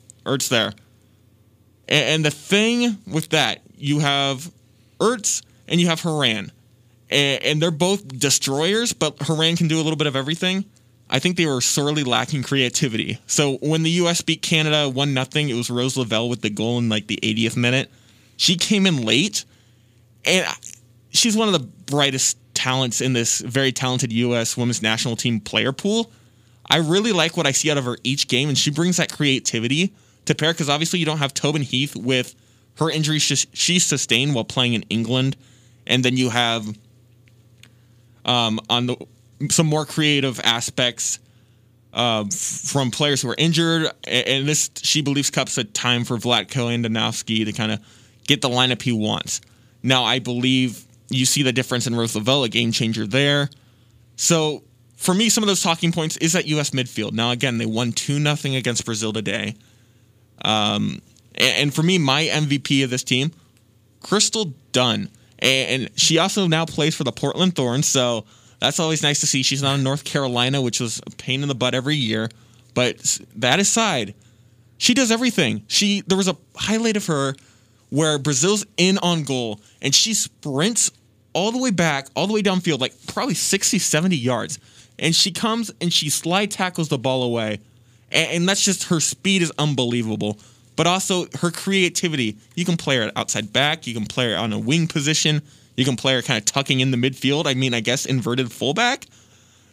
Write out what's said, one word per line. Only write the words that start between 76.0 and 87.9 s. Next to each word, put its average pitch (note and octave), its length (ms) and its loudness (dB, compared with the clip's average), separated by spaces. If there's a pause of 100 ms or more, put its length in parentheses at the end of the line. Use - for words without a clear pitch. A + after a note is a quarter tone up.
there F#3+ 100 2
was F#3+ 120 2
a D#3+ 80 -2 (180)
highlight A3 400 0
of G#3 120 -4
her C#3 280 0 (540)
where D3+ 300 2
Brazil's D3+ 460 2 (120)
in F#3+ 220 4
on E3+ 240 0
goal, A#2+ 360 -4 (220)
and C#3 120 -2
she A3 200 4
sprints E3 800 -2 (420)
all G3 180 0
the B3+ 80 -2
way B3+ 120 0
back, D#3+ 440 0
all D#3 100 0
the G#3 80 0
way G#3+ 80 2
downfield, F3+ 380 2
like, B2+ 140 -2 (140)
probably G#3 280 -2
sixty, - 440 0
seventy E3+ 360 2
yards. A#2+ 440 -2 (400)
And D#3+ 160 2
she - 160 2
comes A3+ 400 -2 (100)
and E3+ 100 0
she D3+ 200 0
slide G3+ 400 0
tackles F3+ 360 -2
the C#3 120 0
ball C3 240 0
away. A2+ 360 -2 (520)